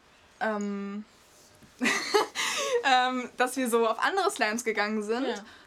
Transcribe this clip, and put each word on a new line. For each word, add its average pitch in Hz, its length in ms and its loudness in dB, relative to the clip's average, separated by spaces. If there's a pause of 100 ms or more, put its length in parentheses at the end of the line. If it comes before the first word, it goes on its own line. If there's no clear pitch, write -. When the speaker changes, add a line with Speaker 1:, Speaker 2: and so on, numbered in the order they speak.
(400)
Speaker 1:
ähm, 202 640 -4 (760)
<laughs> 247 40 0 (1000)
ähm, 254 520 2
dass 254 200 2
wir 254 120 0
so 226 180 4
auf 220 160 0
andere 359 280 2
Slams 220 340 -2
gegangen 214 380 0
sind. 233 240 -2
Speaker 2:
Ja. 226 80 -2 (320)